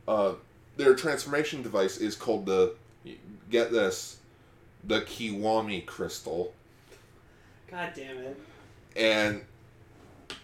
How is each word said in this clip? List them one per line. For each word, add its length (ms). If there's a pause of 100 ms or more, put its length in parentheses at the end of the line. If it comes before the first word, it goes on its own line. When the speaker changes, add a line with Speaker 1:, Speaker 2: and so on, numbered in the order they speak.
Speaker 1:
uh, 280 (420)
their 180
transformation 680
device 360
is 160
called 320
the, 280 (760)
get 220
this, 460 (680)
the 160
Kiwami 840
Crystal. 680 (1160)
Speaker 2:
God 260
damn 220
it. 200 (560)
Speaker 1:
And 480 (1000)